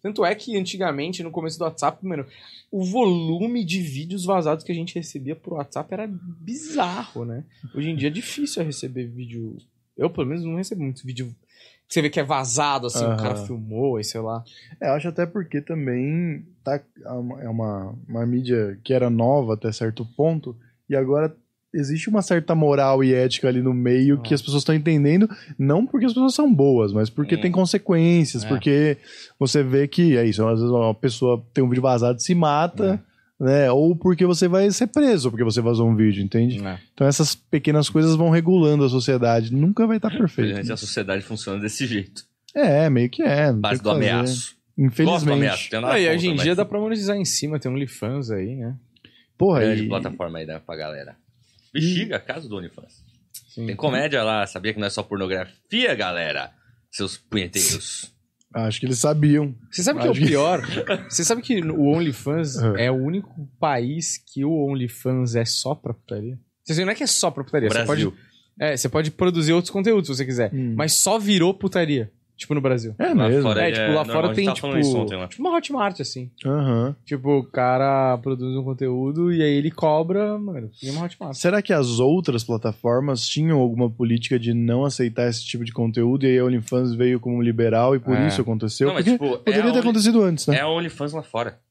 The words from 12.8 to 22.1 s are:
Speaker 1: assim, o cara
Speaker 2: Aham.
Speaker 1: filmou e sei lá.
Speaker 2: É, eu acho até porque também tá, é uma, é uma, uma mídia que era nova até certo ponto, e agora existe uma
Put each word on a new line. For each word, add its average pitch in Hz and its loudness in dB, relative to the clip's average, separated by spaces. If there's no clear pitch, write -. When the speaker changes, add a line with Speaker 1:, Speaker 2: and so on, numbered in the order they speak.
Speaker 1:
assim, 117 -2
o 113 0
cara 107 -2
Speaker 2:
Aham. 104 -8
Speaker 1:
filmou 113 -4
e 104 -8
sei 113 -8
lá. 113 -6
Speaker 2:
É, - -2
eu 135 2
acho 151 -4
até 170 -4
porque 170 -6
também 151 -4
tá, 143 -4
é - -14
uma, 123 -8
é 117 -8
uma, 107 -6
uma 117 -4
mídia 120 -2
que 131 -4
era 127 2
nova 117 2
até 110 -4
certo 113 -4
ponto, 147 -2
e 139 2
agora 143 2
existe 151 -4
uma 208 2